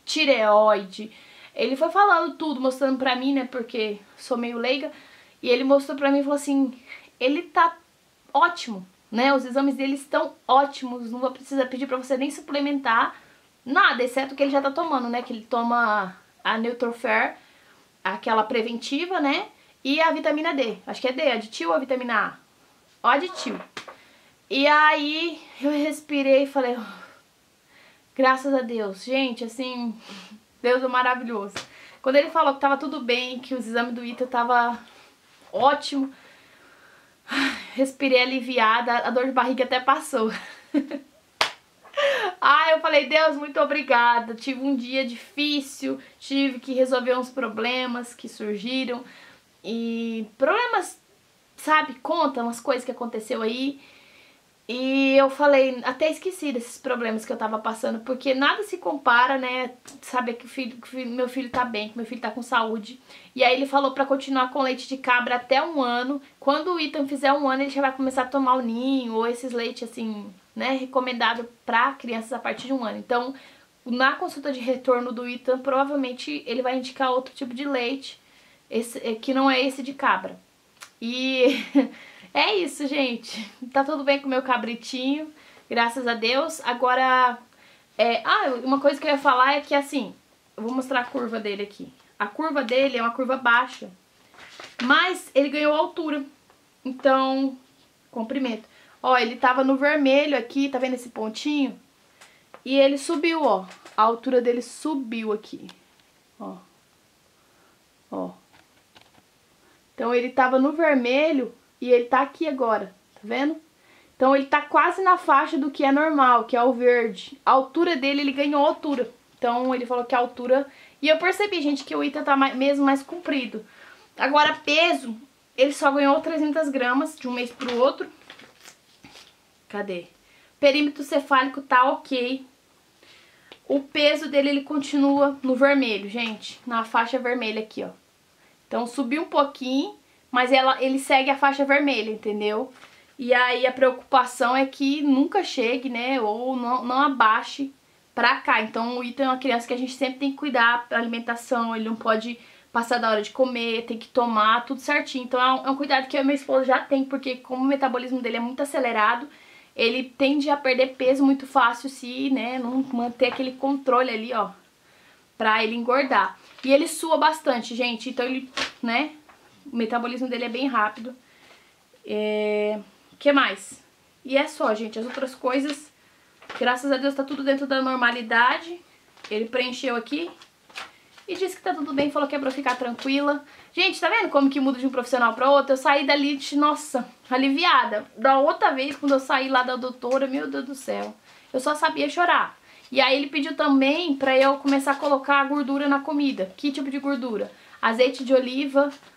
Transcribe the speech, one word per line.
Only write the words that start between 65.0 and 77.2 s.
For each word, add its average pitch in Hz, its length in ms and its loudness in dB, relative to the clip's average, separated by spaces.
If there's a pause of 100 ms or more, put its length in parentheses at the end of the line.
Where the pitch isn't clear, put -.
até 262 220 2
um 320 220 -2
ano. 247 400 -2 (180)
Quando 311 360 0
o 339 40 -4
Ethan 302 280 -2
fizer 269 260 2
um 285 160 0
ano, 262 140 0
ele 277 80 -6
já 269 100 -4
vai 262 100 2
começar 269 300 -2
a 254 60 -2
tomar 262 300 2
o 262 40 -2
ninho, 240 540 -2
ou 226 100 0
esses 240 260 -4
leites, 233 380 -6
assim, 214 420 -10 (240)
né, 247 240 -2
recomendado 240 680 -2 (160)
pra 240 280 2
crianças 226 380 -8
a 247 60 -6
partir 220 300 -8
de 262 60 -2
um 254 120 -4
ano. 208 140 -8
Então, 247 340 -4 (500)
na 254 340 2
consulta 294 360 -6
de 254 60 -8
retorno 247 520 0
do 240 160 -8
Ethan, 247 300 -2
provavelmente 269 880 -2
ele 240 160 -4
vai 254 160 -2
indicar 254 320 -4
outro 254 240 -2